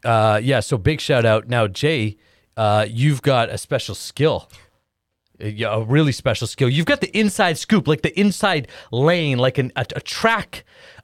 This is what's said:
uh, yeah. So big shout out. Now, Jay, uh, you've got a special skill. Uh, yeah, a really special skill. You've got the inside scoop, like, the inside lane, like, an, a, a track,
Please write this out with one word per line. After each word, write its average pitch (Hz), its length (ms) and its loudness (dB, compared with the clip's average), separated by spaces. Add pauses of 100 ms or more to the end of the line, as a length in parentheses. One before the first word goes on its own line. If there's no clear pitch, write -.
uh, 110 400 2
yeah. 127 180 2
So 120 180 -2
big 143 240 0
shout 120 240 2
out. 107 220 2
Now, 120 180 0
Jay, 110 500 -2 (400)
uh, 107 320 2
you've 127 320 0
got 123 300 2
a - 80 -6
special - 360 -6
skill. - 560 -4 (880)
Uh, 107 100 -8
yeah, 107 260 -4
a 113 80 0
really 139 300 2
special - 340 -2
skill. 127 240 0
You've 160 160 0
got 285 160 0
the - 120 -4
inside 196 440 0
scoop, - 280 2
like, 151 140 0
the - 180 -4
inside 196 500 0 (220)
lane, 147 460 2
like, 127 220 0
an, 131 180 0
a, 127 80 -2 (100)
a - 60 -8
track, - 640 -2 (400)